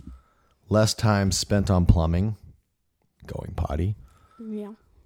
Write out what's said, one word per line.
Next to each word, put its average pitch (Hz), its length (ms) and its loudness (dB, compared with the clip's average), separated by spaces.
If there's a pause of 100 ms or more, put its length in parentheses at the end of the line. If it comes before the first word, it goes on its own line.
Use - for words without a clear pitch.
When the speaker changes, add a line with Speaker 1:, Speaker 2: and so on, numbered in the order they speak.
(680)
Speaker 1:
"Less 107 240 2
time 101 380 2
spent - 400 0
on 90 140 4
plumbing, 90 500 2 (880)
going - 300 -12
potty, 85 400 -2 (440)
Speaker 2:
Yeah. 214 340 -10 (320)